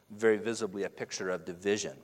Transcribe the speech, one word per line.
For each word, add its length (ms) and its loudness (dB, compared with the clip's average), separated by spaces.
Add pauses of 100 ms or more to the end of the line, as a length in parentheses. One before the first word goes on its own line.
(120)
very 260 6
visibly 460 -2
a 60 -2
picture 420 -6
of 120 -2
division. 600 0